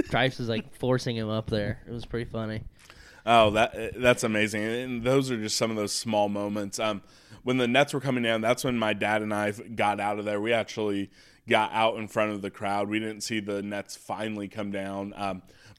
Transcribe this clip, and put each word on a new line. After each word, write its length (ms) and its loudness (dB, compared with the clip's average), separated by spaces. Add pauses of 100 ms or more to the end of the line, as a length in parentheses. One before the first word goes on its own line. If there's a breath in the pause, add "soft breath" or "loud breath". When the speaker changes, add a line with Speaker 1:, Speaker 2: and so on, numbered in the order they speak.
Speaker 1:
Trice 340 0
was, 100 -4
like, 280 -4
forcing 400 0
him 120 -4
up 220 -2
there. 380 -2
It 20 -10
was 160 -10
pretty 240 -6
funny. 320 -6 (640 loud breath)
Speaker 2:
Oh, 240 8
that, 500 0
that's 220 6
amazing. 400 2
And 400 -4
those 300 2
are 40 -2
just 200 -2
some 160 0
of 40 -4
those 160 -2
small 360 2
moments. 500 -4
Um, 240 -2 (400 soft breath)
when 140 0
the 100 2
Nets 260 4
were 80 -2
coming 220 -2
down, 180 2
that's 220 2
when 160 0
my 140 2
dad 300 0
and 120 -2
I 160 0
got 480 0
out 220 -2
of 40 -4
there. 160 -2
We 120 0
actually 580 -2 (380 soft breath)
got 240 4
out 240 4
in 100 -6
front 240 0
of 120 -4
the 80 -4
crowd. 380 -2
We 120 0
didn't 220 -6
see 180 -4
the 200 -4
Nets 360 -8
finally 500 -6
come 240 -8
down. 460 -6
Um, 260 -6 (360 soft breath)